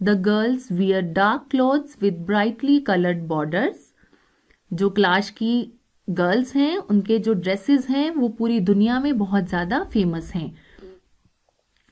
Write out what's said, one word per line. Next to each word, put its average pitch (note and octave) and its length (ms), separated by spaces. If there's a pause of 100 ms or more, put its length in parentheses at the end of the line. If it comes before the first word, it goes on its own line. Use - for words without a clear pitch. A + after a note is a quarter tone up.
the G#3 120
girls G#3+ 460 (100)
wear F#3+ 300
dark F#3+ 380 (160)
clothes C4 480
with E3+ 220
brightly A#3+ 640
colored F3 380
borders। D#3+ 480 (1000)
जो F#3+ 160
कलाश G3 400
की A#3 440 (360)
गर्ल्स F#3 460
हैं, C#4+ 220
उनके G#3+ 420
जो G#3+ 140
ड्रेसेस G3+ 560
हैं, C#4+ 220
वो C4 180
पूरी A#3 300
दुनिया G3+ 400
में C#4 180
बहुत G3 300
ज़्यादा F#3 360
फेमस F3 500
हैं। D#3+ 220 (1400)